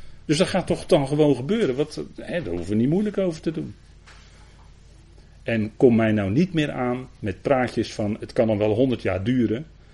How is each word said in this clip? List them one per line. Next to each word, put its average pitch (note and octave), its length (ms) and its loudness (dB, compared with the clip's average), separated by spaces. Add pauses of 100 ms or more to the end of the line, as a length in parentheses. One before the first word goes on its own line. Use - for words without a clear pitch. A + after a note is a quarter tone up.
(240)
Dus D3+ 120 0
dat E3 120 2
gaat F3 180 -2
toch - 200 -4
dan D3+ 200 4
gewoon D3 300 4
gebeuren. D3 400 -2
Wat, C#3+ 280 -4 (120)
hè, E3 260 -6
daar F2 100 -8
hoeven F2 180 -6
we G#2 40 -2
niet A#2 140 2
moeilijk G3 300 0
over F3+ 220 -2
te E3+ 100 -6
doen. D3+ 240 -8 (1700)
En A2 340 -2
kom A#2+ 200 8
mij A2 160 4
nou G2+ 180 0
niet E3+ 220 2
meer D3+ 180 0
aan B2+ 380 -4 (100)
met - 240 -6
praatjes B2 520 0
van: G#2 260 -4
"Het - 120 -14
kan A#2+ 140 2
dan G#2+ 120 2
wel G#2+ 160 2
honderd B2 280 0
jaar F#2+ 220 -2
duren." A#2+ 420 0 (280)